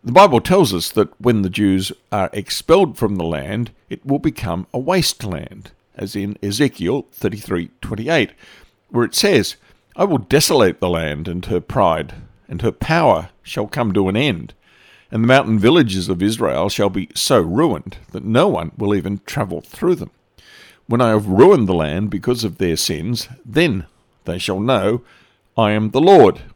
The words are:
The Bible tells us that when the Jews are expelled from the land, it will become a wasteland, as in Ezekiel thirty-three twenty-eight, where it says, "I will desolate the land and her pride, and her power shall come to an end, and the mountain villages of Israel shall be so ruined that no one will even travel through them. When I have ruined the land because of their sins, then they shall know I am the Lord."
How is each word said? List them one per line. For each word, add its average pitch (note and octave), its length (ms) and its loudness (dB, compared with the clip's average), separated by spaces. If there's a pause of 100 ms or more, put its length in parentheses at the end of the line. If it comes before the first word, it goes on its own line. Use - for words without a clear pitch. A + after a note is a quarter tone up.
The A#2+ 100 -6
Bible C#3 280 8
tells E3+ 320 2
us E2+ 200 -4
that G#2+ 280 0
when A2 220 2
the F#2 80 -2
Jews F#2+ 420 0 (180)
are G2 220 -2
expelled - 640 0
from G2+ 200 -2
the F2 80 -4
land, E2 460 -6 (200)
it - 160 -12
will C#3 120 -2
become G#2+ 540 -6
a - 60 -6
wasteland, - 920 -6 (220)
as G2+ 220 -10
in G2+ 260 -6
Ezekiel A2 720 -2
thirty-three F#2+ 560 -6 (140)
twenty-eight, A#2 480 -4 (580)
where A#2 160 0
it - 100 -6
says, E3 420 2 (380)
"I F3+ 100 0
will F3+ 120 0
desolate B2+ 640 2
the F2+ 80 -2
land D#2+ 400 -4
and F2 160 -8
her F2+ 160 -2
pride, E2 540 -2 (340)
and E2 140 -10
her A#2 100 0
power A2 560 0 (140)
shall - 240 -8
come A2+ 260 -4
to F#2+ 160 0
an G2 80 -2
end, A2+ 380 -4 (560)
and A2+ 120 -2
the A#2 60 2
mountain B2+ 300 4
villages G#2 500 2
of F2+ 140 -2
Israel G2 480 -2
shall G2+ 180 0
be F#2+ 260 -6
so - 240 2
ruined F#2+ 600 -2 (140)
that F2+ 120 -12
no B2 240 2
one E2 300 -4
will G2+ 160 0
even G2 320 -4
travel F2+ 340 -6
through - 360 -2
them. - 160 -12 (720)
When A#2+ 160 0
I A#2 80 4
have G#2+ 160 2
ruined A#2 420 6
the F#2 60 0
land E2 340 -2
because A2+ 340 -4
of F2+ 140 -6
their E2+ 220 0
sins, F2+ 500 -6 (160)
then A2+ 400 -2 (400)
they F#2 140 -8
shall F#2+ 220 -4
know A2+ 420 0 (560)
I G#2+ 140 2
am G#2+ 180 -2
the C3 100 0
Lord." F#3 400 8 (160)